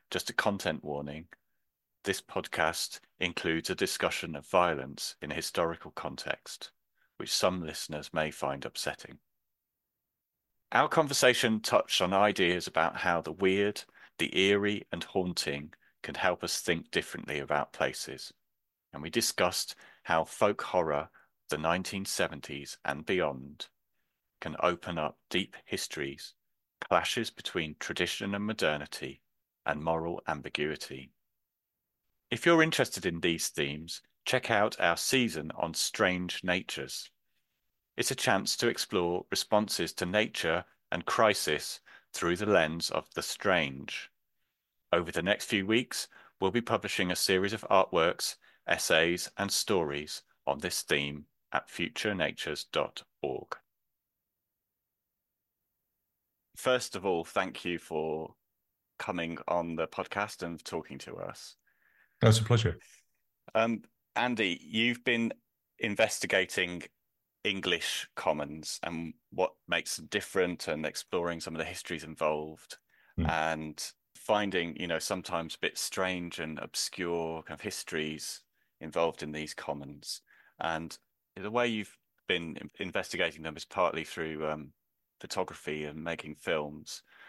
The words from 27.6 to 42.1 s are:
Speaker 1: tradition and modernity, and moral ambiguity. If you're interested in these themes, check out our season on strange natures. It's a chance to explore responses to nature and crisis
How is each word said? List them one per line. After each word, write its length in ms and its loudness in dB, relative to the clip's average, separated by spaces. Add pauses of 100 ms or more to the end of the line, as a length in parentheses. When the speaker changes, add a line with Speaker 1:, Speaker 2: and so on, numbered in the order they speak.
Speaker 1:
tradition 560 -2
and 120 -2
modernity, 760 -2 (460)
and 180 0
moral 420 0
ambiguity. 840 -4 (1200)
If 160 0
you're 160 10
interested 420 2
in 160 0
these 280 2
themes, 520 -4 (240)
check 260 0
out 300 2
our 160 4
season 580 0
on 200 -4
strange 680 0
natures. 680 -4 (880)
It's 120 0
a 60 -4
chance 400 2
to 120 2
explore 640 0
responses 640 2
to 120 -2
nature 580 0 (260)
and 140 -2
crisis 760 2 (340)